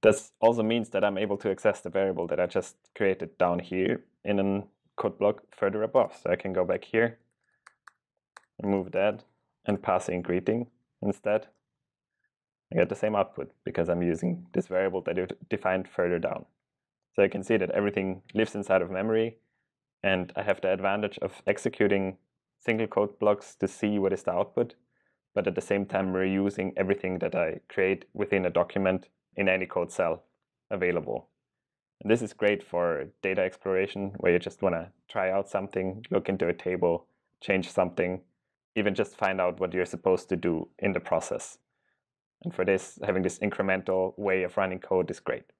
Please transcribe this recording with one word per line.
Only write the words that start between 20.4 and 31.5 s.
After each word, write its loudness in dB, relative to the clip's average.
have 2
the 2
advantage 0
of -6
executing 2
single 0
code 0
blocks 0
to 0
see 0
what 2
is -6
the -2
output, -2
but 0
at -2
the -2
same 0
time -2
reusing 0
everything -2
that -4
I -2
create -2
within 0
a 0
document 0
in 0
any 2
code -4
cell -2
available. -2